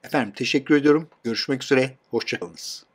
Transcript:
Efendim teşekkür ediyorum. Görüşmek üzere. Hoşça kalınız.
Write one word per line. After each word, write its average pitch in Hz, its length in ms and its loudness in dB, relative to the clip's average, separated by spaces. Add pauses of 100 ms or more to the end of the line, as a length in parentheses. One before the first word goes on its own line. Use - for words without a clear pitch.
Efendim 117 320 -2
teşekkür 135 400 2
ediyorum. 147 320 4 (160)
Görüşmek - 380 -4
üzere. 131 340 2 (140)
Hoşça 117 300 -4
kalınız. - 540 -14